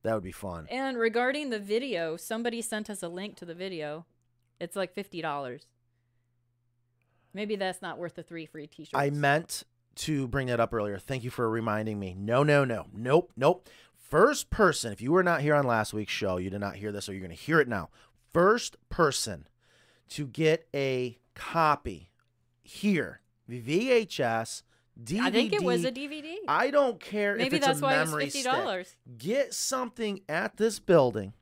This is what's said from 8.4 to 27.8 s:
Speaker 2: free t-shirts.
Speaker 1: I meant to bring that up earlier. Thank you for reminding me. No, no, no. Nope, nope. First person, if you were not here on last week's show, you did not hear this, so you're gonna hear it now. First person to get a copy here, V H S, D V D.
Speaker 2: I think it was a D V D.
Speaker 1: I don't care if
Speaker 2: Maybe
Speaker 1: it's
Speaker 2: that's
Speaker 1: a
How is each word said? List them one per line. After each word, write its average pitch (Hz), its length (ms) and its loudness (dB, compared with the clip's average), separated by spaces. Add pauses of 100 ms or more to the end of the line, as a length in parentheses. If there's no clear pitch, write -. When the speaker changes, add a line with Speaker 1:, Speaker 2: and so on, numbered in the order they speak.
Speaker 2:
free 151 220 -16
t-shirts. - 260 -20
Speaker 1:
I 143 160 2
meant 147 540 0 (320)
to 139 320 -2
bring 131 200 -2
that 120 120 2
up 113 140 2
earlier. 104 260 -2
Thank 127 240 -6
you 123 80 -6
for 117 180 0
reminding 110 500 -2
me. 92 180 -8
No, 113 260 4
no, 147 220 6
no. 110 280 -4
Nope, 131 420 2
nope. 151 320 2 (280)
First 220 560 2
person, 151 420 2
if 101 80 -12
you 127 100 -2
were 185 120 4
not 170 180 0
here 147 140 4
on 143 100 4
last 113 280 2
week's 107 200 -4
show, 95 240 0
you 92 140 -4
did 101 100 -6
not 101 140 -6
hear 104 160 -8
this, 101 140 -8
so 101 60 -10
you're 95 100 -8
gonna 87 120 -12
hear 156 260 2
it 131 80 2
now. 98 220 -4 (420)
First 196 460 2 (120)
person 113 580 0 (640)
to 147 180 -8
get 156 480 2
a 131 420 -2 (180)
copy 147 760 0 (520)
here, 165 580 0 (260)
V 143 440 0
H 226 280 2
S, 117 440 -2 (380)
D 117 140 -6
V 226 60 0
D. 247 60 2
Speaker 2:
I - 40 2
think 226 220 2
it 415 100 0
was - 200 2
a 254 80 0
D 269 160 -8
V 302 140 -10
D. 330 260 -10
Speaker 1:
I 190 240 2
don't 262 280 4
care 202 340 -2
if 220 40 -2
Speaker 2:
Maybe 262 200 0
Speaker 1:
it's 277 80 2
Speaker 2:
that's 269 140 4
Speaker 1:
a 285 40 -2